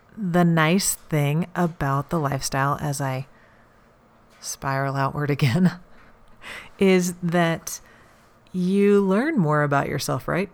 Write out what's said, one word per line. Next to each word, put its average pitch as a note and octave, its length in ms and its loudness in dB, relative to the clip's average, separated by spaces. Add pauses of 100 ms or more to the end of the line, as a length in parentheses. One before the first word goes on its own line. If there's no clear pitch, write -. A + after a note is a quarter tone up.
(180)
the F3 280 2
nice E3 500 2
thing D3+ 600 -2
about C#3+ 540 -2
the F3 100 -2
lifestyle, C#3 600 -2
as D3 200 -4
I C3+ 260 -6 (1120)
spiral C3+ 560 -4
outward C#3 340 -2
<laughs> - 20 2
again, D3 480 2 (1000)
is F#3 360 2 (100)
that E3+ 560 -2 (720)
you G3+ 500 4
learn A3+ 360 0
more D3+ 260 2
about C#3+ 260 0
yourself, C#3 380 -6
right? D#3 260 -2